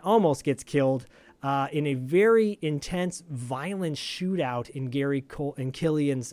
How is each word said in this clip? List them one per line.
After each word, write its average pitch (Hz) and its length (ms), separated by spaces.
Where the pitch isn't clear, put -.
almost 185 400
gets 143 200
killed, 135 440
uh, 139 300
in 151 160
a 139 80
very 202 680
intense, 170 640
violent 147 720
shootout 151 720
in 135 160
Gary 139 360
Cole, 139 360
in 131 140
Killian's, 143 600